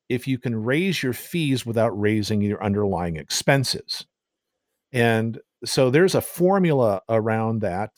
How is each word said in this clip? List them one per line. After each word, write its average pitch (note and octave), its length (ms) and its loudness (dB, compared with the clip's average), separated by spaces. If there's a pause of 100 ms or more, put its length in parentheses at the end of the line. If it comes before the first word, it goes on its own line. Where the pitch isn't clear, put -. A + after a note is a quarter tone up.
if B2 200 -4
you C3 120 -2
can A#2+ 160 -4
raise D3 480 -2
your B2+ 100 -2
fees C#3 500 -2
without A2+ 260 0
raising G#2 520 0
your G#2 220 -2
underlying G2 540 0
expenses. - 880 -2 (840)
And A2+ 480 2 (240)
so B2+ 280 2
there's F3 240 4
a G2 60 4
formula D#3+ 840 2
around A2 540 0
that G2 360 -4